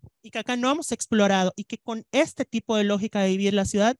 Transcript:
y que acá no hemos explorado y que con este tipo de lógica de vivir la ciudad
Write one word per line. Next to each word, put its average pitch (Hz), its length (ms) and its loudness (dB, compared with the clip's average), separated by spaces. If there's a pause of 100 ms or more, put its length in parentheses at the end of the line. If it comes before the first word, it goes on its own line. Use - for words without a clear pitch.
(220)
y 214 100 -20
que 226 80 -8
acá 247 180 -6
no 247 120 0
hemos 302 220 -2
explorado 196 640 2
y 208 80 -10
que - 140 -12
con 226 340 -10
este 285 320 0
tipo 226 320 -4
de 214 80 2
lógica 202 380 -2
de 190 80 2
vivir 196 240 0
la 196 100 2
ciudad 208 360 0